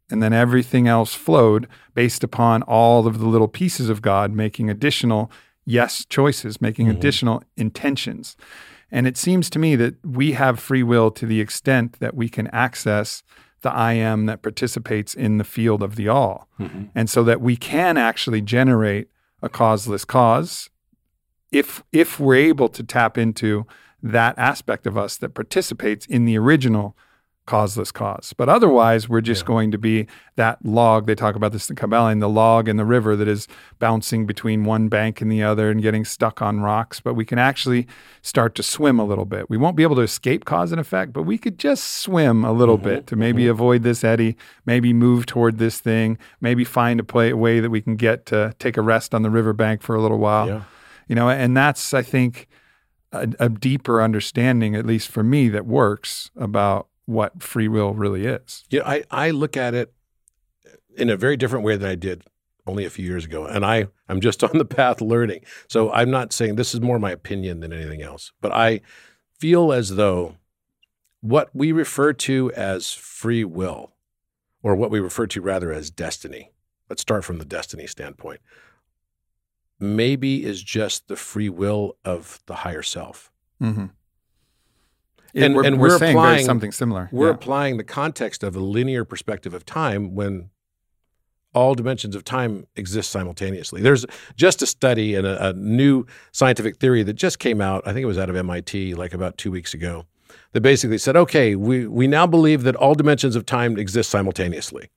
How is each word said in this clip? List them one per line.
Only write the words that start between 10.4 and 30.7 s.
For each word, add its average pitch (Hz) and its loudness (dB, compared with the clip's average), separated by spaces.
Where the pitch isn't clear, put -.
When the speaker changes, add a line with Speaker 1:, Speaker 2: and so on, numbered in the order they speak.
Speaker 1:
free 131 0
will 117 4
to - -8
the 110 0
extent 120 -2
that 120 -6
we 117 -4
can 113 -6
access 110 -2
the 131 -2
I 117 0
am 110 0
that 110 -4
participates 110 -6
in 107 0
the 104 0
field 110 0
of 101 -6
the 104 -4
all. 117 0
Speaker 2:
Mm-hmm. 92 -10
Speaker 1:
And 113 -2
so 120 2
that 117 4
we 120 0
can 160 0
actually 113 0
generate 110 2
a 117 -6
causeless 110 0
cause 127 2
if, - 0
if 160 2
we're 135 4
able 139 4
to - -14
tap 117 0
into 110 -2
that 117 0
aspect 123 -2
of 104 -4
us 101 -6
that - -10
participates 113 -4
in 120 0
the 113 2
original 113 2
causeless 104 0
cause. - -8
But 120 0
otherwise, 120 6
we're 113 2
just 113 -2
Speaker 2:
Yeah. - -10
Speaker 1:
going 110 2
to 104 -2
be 110 0
that 113 0
log. 110 4